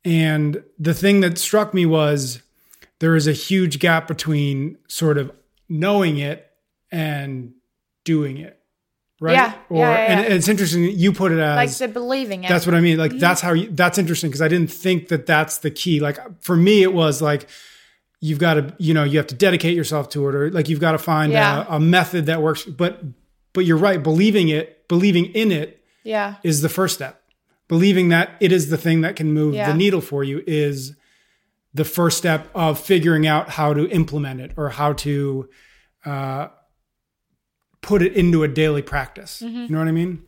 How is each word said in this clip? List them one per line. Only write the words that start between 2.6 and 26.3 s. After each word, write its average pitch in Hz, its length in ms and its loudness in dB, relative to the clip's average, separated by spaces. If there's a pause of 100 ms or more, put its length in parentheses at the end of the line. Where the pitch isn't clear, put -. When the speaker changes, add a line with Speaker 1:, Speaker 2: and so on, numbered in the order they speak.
Speaker 1:
there 165 160 4
is 151 100 2
a 156 60 2
huge 175 480 0
gap 165 280 2
between 143 720 -4 (100)
sort 151 300 0
of 139 140 -6 (360)
knowing 175 500 0
it 143 320 -8 (420)
and 139 600 -6 (520)
doing 147 340 -2
it, - 220 -20 (600)
right? 165 120 0
Speaker 2:
Yeah, 247 220 2 (140)
Speaker 1:
Or, 165 100 -2
Speaker 2:
yeah, 160 120 4
yeah, 220 220 2
Speaker 1:
and 196 160 4
Speaker 2:
yeah. 202 80 2
Speaker 1:
it's 165 100 2
interesting 180 380 2
that 190 80 0
you 190 200 4
put 190 200 0
it 160 80 2
as 147 160 2
Speaker 2:
Like, 147 320 -2
the 208 40 -8
believing 240 520 -4
it. 180 40 -6
Speaker 1:
That's 175 180 2
what 170 100 2
I 165 40 4
mean. 165 180 4
Like, 156 140 0
Speaker 2:
Mm-hmm. 127 80 -8
Speaker 1:
that's 175 200 2
how 175 120 -2
you, 180 180 0
that's 175 280 0
interesting, 165 320 -2
'cause 139 120 -4
I 160 60 2
didn't 165 220 0
think 185 380 -2
that 160 180 -2
that's 156 320 2
the 151 140 -4
key. 165 260 -2
Like, 147 200 -2 (220)
for 175 160 0
me, 196 280 6
it 190 80 2
was 151 280 0
like, 147 280 -2 (720)
you've 151 180 -4
gotta, 151 400 0
you 160 160 2
know, 156 80 2
you 143 160 2
have 147 80 0
to 135 80 -12
dedicate 175 400 2
yourself 151 360 -4
to 143 180 -2
it, 139 80 -4
or, 147 160 -2
like, 156 160 -2
you've 156 120 -2
gotta 160 180 0
find 156 340 0
Speaker 2:
Yeah. 170 360 2
Speaker 1:
a, 156 80 -4
a 151 40 0
method 170 460 2
that 160 140 -2
works. 156 220 -2
But, 175 400 -6 (500)
but 185 120 2
you're 165 120 4
right. 185 240 2
Believing 175 500 2
it, - 360 -6
believing 175 460 2
in 214 180 0
it 156 320 -6 (220)
Speaker 2:
Yeah. 208 400 -6